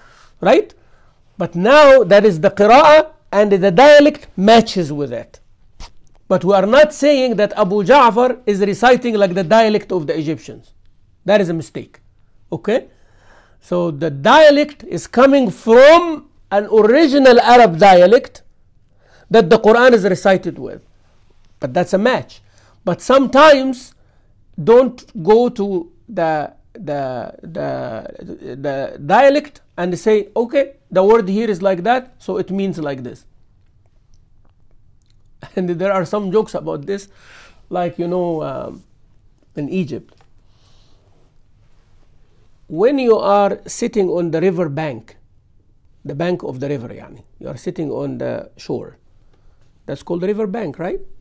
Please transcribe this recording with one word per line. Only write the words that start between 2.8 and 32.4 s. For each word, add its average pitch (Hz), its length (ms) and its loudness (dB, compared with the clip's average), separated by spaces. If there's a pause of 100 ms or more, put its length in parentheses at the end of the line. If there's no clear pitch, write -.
and 202 220 0
the 190 180 0
dialect 294 640 4
matches 196 560 0
with 143 220 -8
it. - 260 -16 (880)
But 185 160 -2
we 190 100 0
are 190 120 2
not 294 280 4
saying 262 440 0
that 208 200 -2
Abu 208 260 -2
Ja'far 240 640 2
is 202 160 -4
reciting 240 540 0
like 196 180 0
the 190 100 -4
dialect 214 480 0
of 165 160 -6
the 151 100 -6
Egyptians. 143 560 -10 (520)
That 208 140 2
is 175 100 -2
a 170 40 -4
mistake. - 480 -14 (500)
Okay? 208 360 -6 (720)
So 175 320 -4
the 151 180 -6
dialect 285 720 2
is 233 240 -10
coming 269 420 2
from 302 800 4 (220)
an 208 200 0
original 247 680 4
Arab 226 380 4
dialect 190 680 4 (880)
that 202 180 2
the 220 80 4
Quran 240 360 4
is 196 100 0
recited 185 560 -2
with. 113 240 -16 (760)
But 127 140 -8
that's 175 200 -4
a 185 40 0
match. 214 440 -4 (420)
But 175 180 -6
sometimes 269 920 2 (680)
don't 240 380 2 (240)
go 226 260 2
to 196 420 -8 (180)
the, 160 440 -6 (200)
the, 139 680 -10
the, 131 1120 -12
the 135 480 -10
dialect 277 580 0 (160)
and 175 200 -6
say, 208 380 -2
"Okay, 254 380 -4 (180)
the 185 120 0
word 214 260 2
here 220 200 -4
is 180 120 -6
like 190 220 -2
that, 254 360 -4
so 190 180 -10
it 175 140 -8